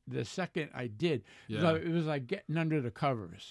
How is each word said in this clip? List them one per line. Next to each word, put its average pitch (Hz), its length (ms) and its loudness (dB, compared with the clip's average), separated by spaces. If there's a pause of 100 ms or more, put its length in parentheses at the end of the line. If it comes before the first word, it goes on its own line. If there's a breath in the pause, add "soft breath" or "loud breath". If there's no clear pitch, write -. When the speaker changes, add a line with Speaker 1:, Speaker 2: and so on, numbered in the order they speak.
Speaker 1:
the 127 180 -2
second 170 500 -4
I 127 120 -6
did, 117 380 0 (240 loud breath)
Speaker 2:
Yeah. 107 100 -2
Speaker 1:
so 160 160 6
it 160 140 0
was 165 180 2
like 143 220 -2
getting - 280 -2
under 160 240 2
the 120 120 -2
covers. 107 580 -2